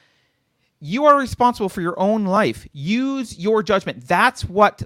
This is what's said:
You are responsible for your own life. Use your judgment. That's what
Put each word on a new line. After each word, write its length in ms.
You 240
are 120
responsible 520
for 120
your 160
own 280
life. 480
Use 680
your 240
judgment. 460
That's 360
what 420